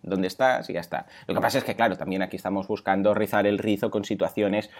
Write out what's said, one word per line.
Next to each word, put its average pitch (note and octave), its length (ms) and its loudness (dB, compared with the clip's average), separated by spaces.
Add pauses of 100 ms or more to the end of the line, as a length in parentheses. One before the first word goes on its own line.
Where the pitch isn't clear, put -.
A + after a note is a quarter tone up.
Dónde F#2+ 260 0
estás B2+ 420 0
y - 40 -4
ya E2+ 60 -4
está. - 260 -8 (200)
Lo - 80 -2
que - 60 -2
pasa A#2+ 180 2
es A#2+ 60 -2
que, G#2 100 -4
claro, G#2+ 220 2
también F#2+ 260 -2
aquí F#2 140 -6
estamos G2 320 -4
buscando G2 460 2
rizar G#2 320 2
el G2+ 120 2
rizo G#2+ 320 0
con G2+ 140 -2
situaciones, G#2 760 0